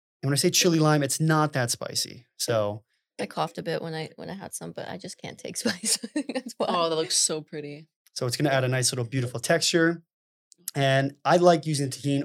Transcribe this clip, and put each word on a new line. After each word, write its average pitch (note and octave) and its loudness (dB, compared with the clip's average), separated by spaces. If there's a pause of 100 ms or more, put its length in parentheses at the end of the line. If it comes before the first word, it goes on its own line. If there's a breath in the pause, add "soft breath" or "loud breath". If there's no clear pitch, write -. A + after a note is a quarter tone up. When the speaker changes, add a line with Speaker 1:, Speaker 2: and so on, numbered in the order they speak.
(300)
Speaker 1:
when C#3+ 2
I - 0
say F3 2
chili F3 4
lime, D3+ 6
it's C3+ -2
not D#3 2
that B2 -2
spicy. - -8 (100)
So G#2+ -2 (360)
Speaker 2:
I G3+ -4
coughed D#3+ -6
a E3+ -10
bit E3 -4
when D#3+ -8
I, D#3 -8
when - -12
I - -8
had G3 -14
some, E3+ -12
but - -12
I E3+ -10
just F#3 -14
can't - -16
take - -12
<laughs> - -8
spice. G#3 -2 (360)
That's C4 -8
why. - -2
Speaker 3:
Oh, F3 0
that D#3+ -2
looks D#3+ 0
so D#3 0
pretty. D3 -14 (260)
Speaker 1:
So C3 -4
it's A#2+ -4
gonna D3 2
add C3 4
a - 2
nice B2+ 0
little B2+ -4
beautiful A#2+ -4
texture. E3 2 (720)
And C3+ 2 (100)
I D#3+ 6
like F3 6
using C#3+ 0
Tajín C#3 -2